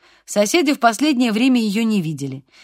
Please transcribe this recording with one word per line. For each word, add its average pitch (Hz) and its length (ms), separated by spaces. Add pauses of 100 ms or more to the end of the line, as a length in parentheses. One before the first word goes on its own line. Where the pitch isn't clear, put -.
(260)
Соседи 269 480
в - 40
последнее 240 540
время 247 260
её 220 260
не 214 180
видели. 139 420 (200)